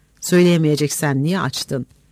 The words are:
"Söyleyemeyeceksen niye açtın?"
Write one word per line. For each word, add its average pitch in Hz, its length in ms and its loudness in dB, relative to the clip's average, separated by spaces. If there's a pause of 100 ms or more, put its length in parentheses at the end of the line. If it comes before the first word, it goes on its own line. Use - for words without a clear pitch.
(200)
"Söyleyemeyeceksen 151 1040 2
niye 175 180 -2
açtın?" - 460 -6 (240)